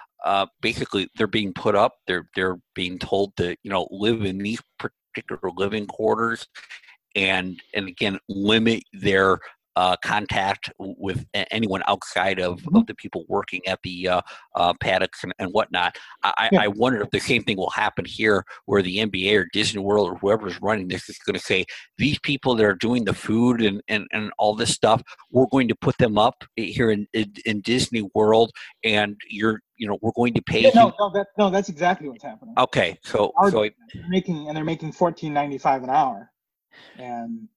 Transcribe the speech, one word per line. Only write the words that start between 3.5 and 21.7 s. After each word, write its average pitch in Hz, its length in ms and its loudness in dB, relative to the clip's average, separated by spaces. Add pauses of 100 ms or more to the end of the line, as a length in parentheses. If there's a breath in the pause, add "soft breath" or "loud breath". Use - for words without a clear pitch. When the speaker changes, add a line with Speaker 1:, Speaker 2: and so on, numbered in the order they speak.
Speaker 1:
you - 80 -10
know, 92 200 -2
live 107 320 0
in 95 140 -4
these 104 240 -6 (180)
particular - 800 -10
living 101 300 -2
quarters 110 600 -2 (720 loud breath)
and, 92 420 -2 (140)
and 98 160 -6
again, 98 300 -4 (100)
limit 110 540 2 (100)
their, 95 460 2 (360 loud breath)
uh, 90 300 2
contact 101 760 -2
w-, 95 200 -10
with 95 340 -6
a-, 101 180 -4
anyone 98 380 -2
outside 98 500 0
of, 90 220 -2
Speaker 2:
Mm-hmm. - 160 2
Speaker 1:
of 113 100 6
the 107 100 -10
people 87 300 -10
working 95 400 -4
at 95 160 -2
the, 90 240 -6
uh, 90 140 2 (340 loud breath)
uh, 87 280 2
paddocks 92 420 0
and, 90 140 -8
and 92 140 -4
whatnot. 90 440 -2 (260 loud breath)
I, 98 140 2
I, 113 160 2
Speaker 2:
Yeah. 190 120 6
Speaker 1:
I 107 40 2
wonder 110 320 0
if 101 100 -4
the 104 80 0
same 117 240 0
thing 104 140 -2
will 92 140 -2
happen 104 340 -4
here, 104 400 2 (220 loud breath)
where 101 160 4
the 92 180 -2
N 110 80 0
B 95 220 0
A 107 80 4
or 90 160 -2
Disney 107 260 0
World 98 300 2
or 87 60 -8
whoever's 101 440 0
running 98 280 -2
this 90 200 -8
is - 80 -16 (100)
gonna 95 120 0
say, 92 260 0 (320 loud breath)